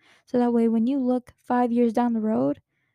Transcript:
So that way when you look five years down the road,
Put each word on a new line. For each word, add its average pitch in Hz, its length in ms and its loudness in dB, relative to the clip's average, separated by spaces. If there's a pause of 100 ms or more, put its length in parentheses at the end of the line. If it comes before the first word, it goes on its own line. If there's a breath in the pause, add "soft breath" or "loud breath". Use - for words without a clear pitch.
(260 soft breath)
So 247 120 -2
that 240 140 2
way 233 160 2
when 226 180 0
you 277 120 -2
look 247 380 -2
five 247 360 -2
years 233 200 2
down 240 200 0
the 226 80 -2
road, 240 400 -2 (340)